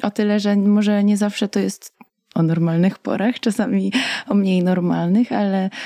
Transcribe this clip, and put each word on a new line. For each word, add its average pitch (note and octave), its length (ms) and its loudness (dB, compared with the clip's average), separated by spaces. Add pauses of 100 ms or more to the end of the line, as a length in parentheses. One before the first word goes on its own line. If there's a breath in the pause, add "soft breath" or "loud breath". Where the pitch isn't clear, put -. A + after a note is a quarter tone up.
o G#3 80 0
tyle, G#3 280 0
że G3+ 160 0
może G#3 480 2
nie G3+ 140 2
zawsze G#3 300 -2
to G3+ 120 -2
jest - 400 -6 (360)
o E3 80 2
normalnych E3 560 0
porach, - 400 -2
czasami G3 520 -2 (360 loud breath)
o - 60 -2
mniej F#3+ 300 2
normalnych, F3+ 680 0
ale G3 380 0 (160 loud breath)